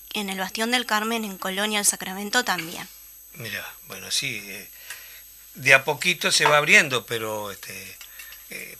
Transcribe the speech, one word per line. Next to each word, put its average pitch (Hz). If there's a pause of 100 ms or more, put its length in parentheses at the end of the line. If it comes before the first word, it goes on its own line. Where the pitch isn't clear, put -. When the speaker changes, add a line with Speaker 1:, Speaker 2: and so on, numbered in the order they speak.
(120)
Speaker 1:
en 208
el 190
Bastión 220
del 247
Carmen 220
en 190
Colonia 202
del 202
Sacramento 202
también. 170 (480)
Speaker 2:
Mirá, 101 (200)
bueno, 95
sí, 120
eh, 98 (840)
de 135
a 131
poquito 170
se 165
va 147
abriendo, 151
pero, 110
este, 95 (540)
eh, -